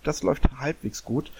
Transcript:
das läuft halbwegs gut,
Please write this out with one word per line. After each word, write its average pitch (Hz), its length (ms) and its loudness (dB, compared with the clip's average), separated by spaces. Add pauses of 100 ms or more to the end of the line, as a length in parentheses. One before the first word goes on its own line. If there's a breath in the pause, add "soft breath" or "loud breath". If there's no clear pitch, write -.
das 151 180 -2
läuft - 260 4 (100)
halbwegs 143 460 -6
gut, 123 360 -4